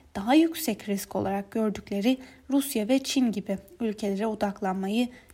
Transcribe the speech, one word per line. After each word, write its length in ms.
daha 180
yüksek 560
risk 260
olarak 360
gördükleri 640
Rusya 380
ve 160
Çin 280
gibi 260
ülkelere 480
odaklanmayı 800